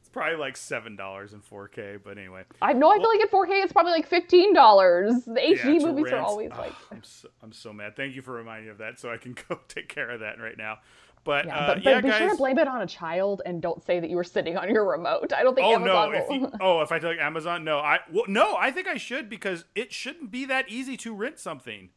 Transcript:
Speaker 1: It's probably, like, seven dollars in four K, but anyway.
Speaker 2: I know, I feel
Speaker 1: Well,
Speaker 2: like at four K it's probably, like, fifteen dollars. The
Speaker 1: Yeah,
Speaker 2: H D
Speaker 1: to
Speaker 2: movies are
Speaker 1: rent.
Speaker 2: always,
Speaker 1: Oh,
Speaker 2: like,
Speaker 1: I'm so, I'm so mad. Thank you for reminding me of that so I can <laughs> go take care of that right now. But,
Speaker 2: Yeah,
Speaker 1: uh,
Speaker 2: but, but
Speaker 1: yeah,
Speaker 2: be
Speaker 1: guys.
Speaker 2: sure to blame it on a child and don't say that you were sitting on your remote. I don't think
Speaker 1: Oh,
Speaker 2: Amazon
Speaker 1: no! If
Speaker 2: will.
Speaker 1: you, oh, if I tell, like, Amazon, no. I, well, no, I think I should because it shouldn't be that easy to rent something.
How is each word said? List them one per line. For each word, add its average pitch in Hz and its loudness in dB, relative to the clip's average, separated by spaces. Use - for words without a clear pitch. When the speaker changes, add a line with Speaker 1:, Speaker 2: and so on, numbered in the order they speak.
Speaker 1:
It's - -20
probably, 160 -2
like, 135 -6
seven 113 -10
dollars 98 -12
in 104 -20
four 101 -18
K, 101 -14
but 101 -16
anyway. 92 -18
Speaker 2:
I 214 2
know, 277 6
I 403 8
feel 427 2
Speaker 1:
Well, 453 4
Speaker 2:
like 440 4
at 440 0
four 381 4
K 381 -2
it's 392 0
probably, 349 4
like, 330 0
fifteen 359 4
dollars. 202 8
The 226 -2
Speaker 1:
Yeah, 175 2
Speaker 2:
H 277 4
D 285 4
Speaker 1:
to 294 2
Speaker 2:
movies 302 0
are 262 0
Speaker 1:
rent. - -2
Speaker 2:
always, 208 -4
Speaker 1:
Oh, 120 -12
Speaker 2:
like, - -10
Speaker 1:
I'm 117 -18
so, - -20
I'm 110 -20
so 107 -18
mad. 104 -14
Thank 135 -8
you 131 -14
for 127 -16
reminding 113 -14
me 110 -16
of 101 -20
that 110 -14
so 123 -10
I 117 -8
can 123 -14
<laughs> - -20
go 165 -8
take - -14
care 127 -8
of 117 -10
that 110 -10
right 113 -12
now. 110 -10
But, 143 0
Speaker 2:
Yeah, 156 -8
Speaker 1:
uh, 147 -2
Speaker 2:
but, 185 0
but 269 4
Speaker 1:
yeah, 254 6
Speaker 2:
be 269 0
Speaker 1:
guys. 214 2
Speaker 2:
sure 302 2
to 403 2
blame 294 0
it 302 2
on 247 -6
a 185 -6
child 185 -4
and 175 -6
don't 165 -6
say 175 0
that 170 -4
you 175 -6
were 175 0
sitting 170 -4
on 185 -4
your 214 2
remote. 160 -2
I 151 0
don't - 4
think 175 2
Speaker 1:
Oh, 226 6
Speaker 2:
Amazon 180 2
Speaker 1:
no! 160 -2
If 180 -4
Speaker 2:
will. 285 -4
Speaker 1:
you, 262 -4
oh, 180 4
if 147 -2
I 165 -2
tell, 165 -4
like, 165 -4
Amazon, 160 -4
no. 156 0
I, 151 2
well, 151 0
no, 254 2
I 202 0
think 370 -6
I 330 -4
should 240 -8
because 190 -8
it 220 -6
shouldn't 294 -12
be 254 -8
that 262 -4
easy 247 -10
to 226 -10
rent 226 -8
something. 110 -14